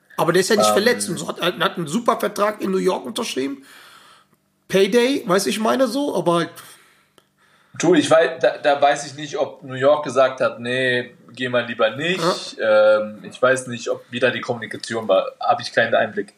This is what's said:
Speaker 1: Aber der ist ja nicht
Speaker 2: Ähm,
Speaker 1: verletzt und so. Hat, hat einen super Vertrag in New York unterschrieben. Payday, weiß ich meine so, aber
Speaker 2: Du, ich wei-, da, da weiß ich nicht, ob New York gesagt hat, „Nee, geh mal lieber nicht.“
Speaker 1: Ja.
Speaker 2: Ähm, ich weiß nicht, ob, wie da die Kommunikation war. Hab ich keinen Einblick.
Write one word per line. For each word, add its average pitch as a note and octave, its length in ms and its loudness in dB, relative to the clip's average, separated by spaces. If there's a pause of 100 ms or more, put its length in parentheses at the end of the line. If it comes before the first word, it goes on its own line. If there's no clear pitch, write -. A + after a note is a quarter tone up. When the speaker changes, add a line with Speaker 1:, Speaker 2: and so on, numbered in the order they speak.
(160)
Speaker 1:
Aber E3 160 0
der F#3 80 4
ist F#3 100 0
ja A3 60 2
nicht G#3+ 120 4
Speaker 2:
Ähm, G#3 40 4
Speaker 1:
verletzt G#3 360 2
und D#3 100 -4
so. D#3+ 100 -10
Hat, - 120 -8
hat F3 360 -2
einen E3 120 -6
super A#3 320 0
Vertrag G#3 400 -2
in G3 100 -4
New F#3+ 80 0
York F#3 260 -2
unterschrieben. B3+ 600 -6 (1040)
Payday, A#3 580 2
weiß G3 200 2
ich A3 120 -2
meine A#3+ 300 0
so, C#4 280 -4
aber E3+ 300 0 (1300)
Speaker 2:
Du, E3+ 200 4
ich D3 120 2
wei-, E3 300 4
da, D3 200 0
da C#3+ 220 2
weiß C#3+ 240 2
ich C3+ 100 -14
nicht, D3 220 -12
ob - 280 -4
New C3 100 -12
York C#3+ 300 2
gesagt C3 360 2
hat, A2+ 200 -2
„Nee, B2 560 -2 (160)
geh B2+ 160 -6
mal A#2+ 180 0
lieber A2+ 240 0
nicht.“ E3 680 -4
Speaker 1:
Ja. G#2+ 440 4
Speaker 2:
Ähm, G#2+ 280 -8
ich - 140 -6
weiß B2+ 240 2
nicht, A#2+ 240 -8
ob, C3 200 -6
wie A#2+ 100 -6
da B2 100 2
die A2+ 100 -6
Kommunikation A2 680 -8
war. - 320 2
Hab A#2 200 0
ich - 120 -12
keinen A2+ 200 0
Einblick. A2 460 -2